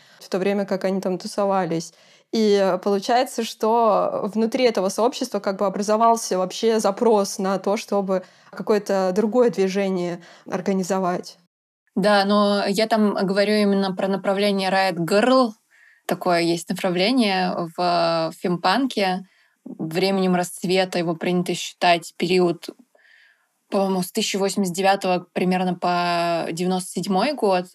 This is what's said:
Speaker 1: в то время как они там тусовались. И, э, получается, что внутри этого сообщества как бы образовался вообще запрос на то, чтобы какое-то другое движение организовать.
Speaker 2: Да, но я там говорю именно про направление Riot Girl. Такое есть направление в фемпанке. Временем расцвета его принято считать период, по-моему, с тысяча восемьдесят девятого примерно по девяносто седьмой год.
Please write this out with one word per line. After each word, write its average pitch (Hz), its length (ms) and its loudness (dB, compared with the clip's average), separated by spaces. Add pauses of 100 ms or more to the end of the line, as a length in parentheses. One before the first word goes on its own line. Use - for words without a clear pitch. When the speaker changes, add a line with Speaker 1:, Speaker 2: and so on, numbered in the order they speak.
(200)
Speaker 1:
в - 100 -20
то 196 100 -2
время 202 260 0
как 196 200 -4
они 190 160 -2
там 185 160 -2
тусовались. 185 760 -2 (380)
И, 214 220 4
э, 190 240 2
получается, 233 640 0
что 220 920 0
внутри 226 300 0
этого 220 260 2
сообщества 226 500 -2
как 196 180 -4
бы 208 80 0
образовался 214 720 0
вообще 214 420 0
запрос 202 600 2
на 190 200 0
то, 196 180 0
чтобы 190 460 -2 (280)
какое-то 190 640 0
другое 226 360 2
движение 190 720 -2 (280)
организовать. 190 880 -2 (580)
Speaker 2:
Да, 202 300 4
но 202 420 2
я 208 200 0
там 214 280 2
говорю 202 400 0
именно 196 400 2
про 196 120 -4
направление 196 640 0
Riot 190 340 0
Girl. 240 460 4 (560)
Такое 180 340 0
есть 170 280 -2
направление 190 840 0 (240)
в 170 640 0
фемпанке. 190 880 0 (380)
Временем 185 720 0
расцвета 185 640 -2
его 170 160 -2
принято 180 400 -2
считать - 640 0
период, 175 520 0 (1000)
по-моему, 190 340 0
с - 80 -12
тысяча 208 280 -2
восемьдесят 190 360 -2
девятого 185 580 0
примерно 180 420 0
по 175 760 -2
девяносто 180 400 -2
седьмой 196 420 0
год. 190 420 0